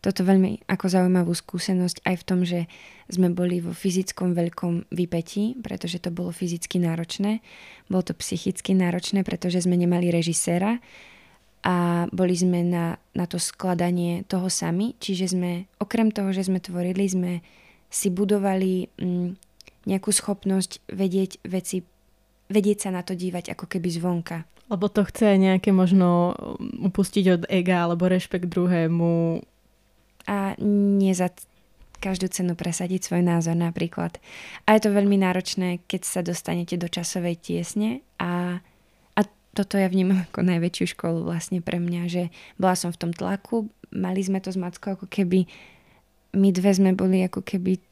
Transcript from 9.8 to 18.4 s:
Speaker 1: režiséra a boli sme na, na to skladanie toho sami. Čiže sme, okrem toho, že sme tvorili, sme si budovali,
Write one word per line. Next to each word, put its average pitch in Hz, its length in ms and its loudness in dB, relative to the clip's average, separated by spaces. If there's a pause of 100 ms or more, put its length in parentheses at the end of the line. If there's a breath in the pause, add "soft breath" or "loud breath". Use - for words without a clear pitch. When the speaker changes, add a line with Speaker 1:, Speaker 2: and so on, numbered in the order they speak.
Speaker 1:
režiséra 170 720 0 (840 loud breath)
a 175 460 0
boli 180 240 0
sme 180 320 2
na, 170 320 0 (160)
na 175 160 -4
to - 80 -8
skladanie 175 880 -2
toho 185 220 -2
sami. 180 480 -2
Čiže 185 400 -2
sme, 180 400 -4
okrem 220 320 0
toho, 202 240 -2
že 185 160 -2
sme 185 100 0
tvorili, 180 460 -2
sme 180 280 -2 (600 soft breath)
si - 160 -2
budovali, 190 880 0